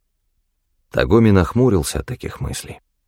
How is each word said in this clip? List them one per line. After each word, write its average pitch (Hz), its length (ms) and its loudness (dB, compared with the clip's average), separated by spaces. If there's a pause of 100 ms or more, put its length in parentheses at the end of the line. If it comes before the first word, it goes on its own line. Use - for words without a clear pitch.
(920)
Тагоми 104 380 2
нахмурился 95 680 0
от - 80 -10
таких - 340 -12
мыслей. - 400 -10 (280)